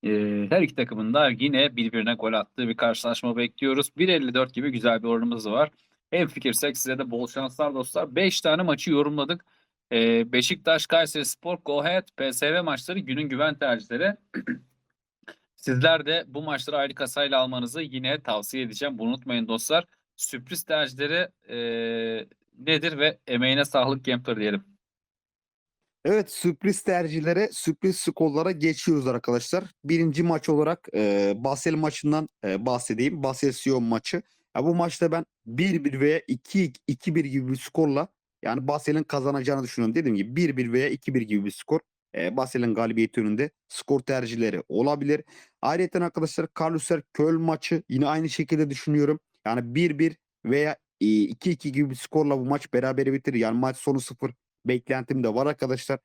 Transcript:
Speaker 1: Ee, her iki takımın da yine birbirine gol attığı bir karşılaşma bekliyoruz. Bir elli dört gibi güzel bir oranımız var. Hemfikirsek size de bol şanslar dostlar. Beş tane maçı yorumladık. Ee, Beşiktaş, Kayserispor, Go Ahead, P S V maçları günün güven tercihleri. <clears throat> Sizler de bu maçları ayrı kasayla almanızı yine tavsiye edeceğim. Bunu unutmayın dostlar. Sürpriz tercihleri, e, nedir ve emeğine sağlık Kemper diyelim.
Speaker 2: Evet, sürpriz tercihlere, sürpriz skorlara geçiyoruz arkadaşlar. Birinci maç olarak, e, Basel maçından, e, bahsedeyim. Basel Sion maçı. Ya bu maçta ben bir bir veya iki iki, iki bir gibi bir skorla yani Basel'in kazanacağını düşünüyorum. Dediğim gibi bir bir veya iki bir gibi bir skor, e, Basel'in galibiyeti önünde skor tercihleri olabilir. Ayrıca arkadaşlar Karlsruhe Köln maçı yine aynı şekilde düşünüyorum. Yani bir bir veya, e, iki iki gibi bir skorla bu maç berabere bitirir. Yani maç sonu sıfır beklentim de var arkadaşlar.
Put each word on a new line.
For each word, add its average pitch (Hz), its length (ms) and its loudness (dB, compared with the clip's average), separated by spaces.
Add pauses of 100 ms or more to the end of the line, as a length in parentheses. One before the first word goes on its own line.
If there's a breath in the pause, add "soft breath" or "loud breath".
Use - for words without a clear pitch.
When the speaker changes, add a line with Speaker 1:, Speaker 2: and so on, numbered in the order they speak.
Speaker 1:
Ee, 104 460 0
her 185 120 4
iki - 120 0
takımın 113 400 -2
da 143 160 6
yine 135 460 0
birbirine 113 380 0
gol 110 180 -2
attığı 110 360 -2
bir 113 80 -2
karşılaşma 117 600 -2
bekliyoruz. 135 600 -2
Bir 185 120 2
elli 139 260 2
dört 127 200 0
gibi 135 160 -2
güzel 113 320 0
bir 117 60 -4
oranımız 117 420 -2
var. 143 200 2 (400)
Hemfikirsek 143 640 -2
size 131 220 -4
de 131 120 -6
bol 120 160 -4
şanslar 135 480 -4
dostlar. 131 420 -4
Beş 190 240 2
tane 160 220 2
maçı 160 280 0
yorumladık. 147 540 0 (480)
Ee, 117 400 4
Beşiktaş, 151 540 2
Kayserispor, 165 760 0
Go 143 160 0
Ahead, 180 360 0
P 135 160 -2
S 151 220 0
V 180 60 2
maçları 160 380 -4
günün 147 300 -4
güven 143 300 0
tercihleri. 131 580 0 (180)
<clears throat> - 1200 -14
Sizler 143 500 2
de 165 200 0
bu 139 160 -10
maçları 147 340 -4
ayrı 139 180 0
kasayla 143 460 0
almanızı 127 420 -2
yine 131 400 -4
tavsiye 110 400 -4
edeceğim. 120 360 -6
Bunu 113 100 -2
unutmayın 123 400 -2
dostlar. 151 360 0 (320)
Sürpriz 131 460 -8
tercihleri, 147 680 -2 (200)
e, 120 100 -8 (1000)
nedir 156 400 0
ve 151 280 2
emeğine 131 380 2
sağlık 131 400 0
Kemper 123 320 -2
diyelim. 104 280 -2 (1400)
Speaker 2:
Evet, 202 280 2
sürpriz 185 500 0
tercihlere, 170 680 0
sürpriz 185 440 -2
skorlara 160 540 0
geçiyoruz 156 560 2
arkadaşlar. 120 580 0 (200)
Birinci 160 380 2
maç 165 260 0
olarak, 151 460 2
e, 101 420 4
Basel 139 380 -2
maçından, 156 540 0 (160)
e, 98 220 -2
bahsedeyim. 123 560 0
Basel 131 300 0
Sion 131 300 0
maçı. 113 400 -2 (340)
Ya 127 80 0
bu 170 100 4
maçta 170 380 0
ben 165 120 -2 (220)
bir 151 380 0
bir 135 160 0
veya 151 280 4
iki 156 340 0
iki, 147 240 -2
iki 147 280 -2
bir 160 100 2
gibi 131 280 -2
bir 131 40 0
skorla 147 520 0 (340)
yani 131 260 -2
Basel'in 151 340 0
kazanacağını 139 600 -2
düşünüyorum. 117 320 0
Dediğim 135 220 2
gibi 110 200 -2
bir 156 200 2
bir 120 160 -2
veya 135 160 2
iki - 260 -4
bir 123 80 2
gibi 104 220 0
bir 101 60 -2
skor, - 300 -2 (340)
e, 92 220 -2
Basel'in 123 380 0
galibiyeti 113 460 0
önünde 110 300 0 (180)
skor - 320 0
tercihleri 117 680 -2
olabilir. 143 560 0 (380 loud breath)
Ayrıca 175 420 0
arkadaşlar 160 500 -4
Karlsruhe 160 480 0 (100)
Köln 160 280 4
maçı 160 480 0
yine 131 180 2
aynı 156 220 0
şekilde 151 420 0
düşünüyorum. 147 500 2 (260)
Yani 120 280 -2
bir 156 240 2
bir 160 180 2 (280)
veya, 143 320 2 (240)
e, 107 220 4
iki - 280 -2
iki 151 220 -4
gibi 139 180 0
bir 131 40 -6
skorla 143 440 0
bu 127 60 -2
maç 139 280 -2
berabere 131 400 2
bitirir. 135 260 -2
Yani 113 200 2
maç 131 180 0
sonu 135 240 0
sıfır 127 300 -8 (340)
beklentim 127 600 -2
de 107 100 2
var 131 120 2
arkadaşlar. 135 580 -2